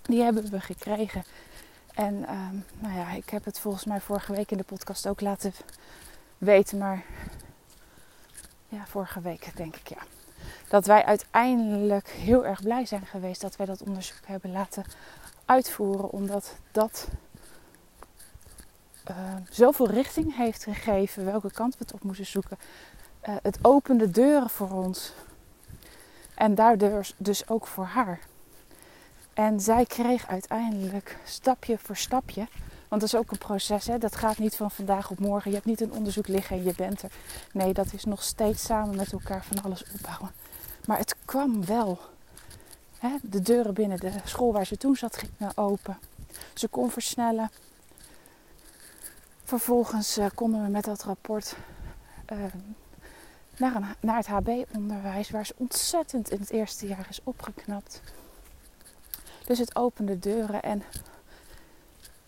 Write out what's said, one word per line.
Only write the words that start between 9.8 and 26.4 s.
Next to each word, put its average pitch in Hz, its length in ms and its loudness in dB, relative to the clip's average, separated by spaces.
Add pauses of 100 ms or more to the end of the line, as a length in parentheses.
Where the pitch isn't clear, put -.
ja. - 100 -12 (720)
Dat 196 180 6
wij 208 180 10
uiteindelijk 214 1040 2
heel 226 380 4
erg 190 160 -4
blij 233 240 0
zijn 190 200 -6
geweest 185 340 -8
dat 196 160 -8
wij 196 100 -4
dat 190 160 -8
onderzoek 190 440 -8
hebben 190 260 -8
laten 190 320 -6 (600)
uitvoeren, 202 640 2
omdat 196 460 -4 (160)
dat, - 360 2 (2000)
eh, 185 120 -10 (340)
zoveel 240 400 8
richting 269 460 0
heeft 233 260 0
gegeven 202 640 0
welke 202 280 -2
kant 240 200 -2
we - 120 -8
het - 100 -14
op 202 80 -14
moesten 190 240 -6
zoeken. - 320 -4 (600)
Eh, 208 220 -6
het - 200 0
opende 240 480 8
deuren 254 400 8
voor 190 200 -4
ons. 185 420 -2 (1200)
En 208 200 6